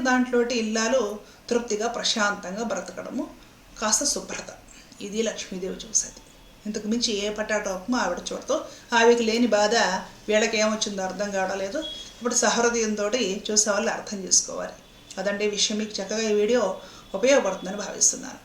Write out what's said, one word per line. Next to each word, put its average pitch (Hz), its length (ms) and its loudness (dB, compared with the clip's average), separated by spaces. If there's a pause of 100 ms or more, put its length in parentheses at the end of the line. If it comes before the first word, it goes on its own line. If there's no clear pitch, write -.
దాంట్లోటి 247 560 2
ఇల్లాలు 226 380 2 (480)
తృప్తిగా 233 380 0 (100)
ప్రశాంతంగా 196 720 -2
బ్రతకడము, 190 540 -6 (560)
కాస్త 220 320 0
శుభ్రత, - 360 -8 (580)
ఇది 208 120 -4 (100)
లక్ష్మీదేవి - 540 -8
చూసేది. - 380 -4 (440)
ఇంతకు 208 280 -6
మించి 240 180 0 (140)
ఏ - 20 -2 (100)
పటాటో 208 400 -2
ఉప్మా 240 280 -2
ఆవిడ 175 140 -2 (100)
చూడదు. - 260 -4 (420)
ఆవిడకి 233 320 8
లేని 240 180 4
బాధ 208 280 4 (520)
వీళ్ళకి 220 360 2
ఏమొచ్చిందో 214 400 -2
అర్థం 185 280 -4
కావడం 190 320 -2
లేదు. 202 160 -4 (380)
ఇప్పుడు 233 240 4
సహృదయంతో 226 640 2 (420)
చూసేవాళ్ళు 214 500 2
అర్థం - 280 -10
చేసుకోవాలి. 175 500 0 (440)
అదంటే 202 260 -2 (100)
విషయం. 208 260 0
మీకు 214 180 -6
చక్కగా 214 320 -4
ఈ - 100 4
వీడియో 226 220 4 (500)
ఉపయోగపడుతుందని 202 720 2
భావిస్తున్నాను. - 600 -2